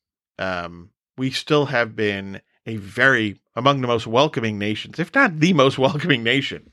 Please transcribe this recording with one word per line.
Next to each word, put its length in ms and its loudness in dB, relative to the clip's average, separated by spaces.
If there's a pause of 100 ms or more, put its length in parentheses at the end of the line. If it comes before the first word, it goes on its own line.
(380)
um, 520 -8 (280)
we 140 -4
still 340 0
have 300 -2
been 440 -4 (240)
a 120 -8
very, 640 0 (160)
among 240 2
the 80 -2
most 180 0
welcoming 500 0
nations, 440 -6
if 160 -8
not 240 2
the 120 4
most 260 4
<laughs> 20 0
welcoming 420 2
nation, 500 -2